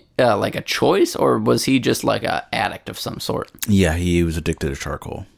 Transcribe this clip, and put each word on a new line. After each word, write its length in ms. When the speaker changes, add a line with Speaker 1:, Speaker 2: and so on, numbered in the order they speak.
Speaker 1:
uh, 200
like, 180
a 60
choice, 520
or 240
was 260
he 140
just, 240
like, 220
a 280
addict 360
of 100
some 220
sort? 300
Speaker 2:
Yeah, 260
he 300
was 120
addicted 340
to 60
charcoal. 500